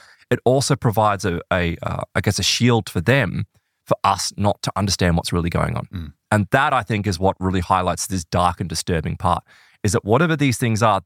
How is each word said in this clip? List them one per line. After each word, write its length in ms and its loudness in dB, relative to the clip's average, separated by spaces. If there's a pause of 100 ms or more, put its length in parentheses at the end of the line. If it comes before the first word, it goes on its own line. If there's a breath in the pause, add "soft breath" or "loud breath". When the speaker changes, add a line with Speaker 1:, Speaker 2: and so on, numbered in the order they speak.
(300 soft breath)
Speaker 1:
it 160 0
also 280 2
provides 520 0
a, 160 -2 (100)
a, 300 0
uh, 220 -6 (100)
I 80 0
guess, 160 0
a 40 -2
shield 460 2
for 140 -4
them, 420 0 (400)
for 180 0
us 360 0
not 240 0
to 120 -6
understand 420 0
what's 180 -4
really 160 0
going 260 -2
on. 160 -6
Speaker 2:
Mm. 200 -12 (180)
Speaker 1:
And 200 2
that, 220 2
I 100 0
think, 240 -2
is 120 -2
what 220 2
really 200 0
highlights 460 0
this 180 -6
dark 340 0
and 120 -6
disturbing 480 -4
part, 260 0 (380 soft breath)
is 100 2
that 140 0
whatever 280 2
these 220 0
things 260 0
are, 240 2